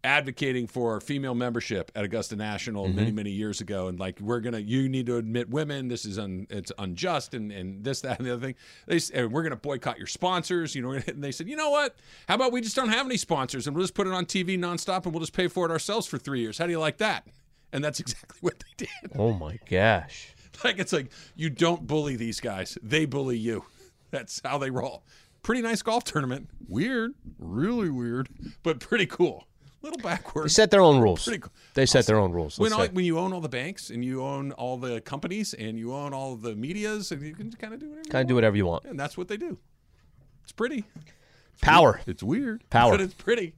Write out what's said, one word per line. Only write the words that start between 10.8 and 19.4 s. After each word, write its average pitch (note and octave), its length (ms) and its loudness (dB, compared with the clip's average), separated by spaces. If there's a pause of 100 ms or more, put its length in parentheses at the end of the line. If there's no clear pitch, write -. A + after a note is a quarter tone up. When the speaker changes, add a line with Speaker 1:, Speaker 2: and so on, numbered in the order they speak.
Speaker 1:
know, B2 100 -4
<laughs> C3+ 140 -4
and D3 160 -8
they C#3 100 -6
said, E3+ 160 -8
"You D4 80 -8
know D#4 140 0
what? C#4+ 260 0 (320)
How F#3 80 2
about B3+ 160 4
we B3 80 0
just A3+ 160 -4
don't G#3 140 2
have B3+ 160 2
any B3+ 100 -2
sponsors C3+ 500 -2
and C#3+ 80 -4
we'll F3 100 2
just F#3 100 -4
put G3+ 120 2
it F#3 60 0
on F3+ 140 -2
T F#3 160 0
V F#3 140 0
nonstop F3 480 -2
and F3 80 -4
we'll E3 80 -4
just D#3+ 120 -6
pay F3+ 160 0
for F3 180 0
it E3 60 0
ourselves G3+ 340 -2
for C3+ 120 -6
three C3+ 220 -4
years? A2 180 -4
How E3+ 80 0
do F3 60 0
you D#3+ 80 0
like D#3 180 -2
that?" G#3 280 -2 (460)
And - 100 -4
that's D3 180 -4
<laughs> - 0 -
exactly - 400 -12
what F3 200 -2
they - 260 -12
did. - 320 -14
Speaker 2:
Oh A2+ 140 4
my F2 260 -6 (100)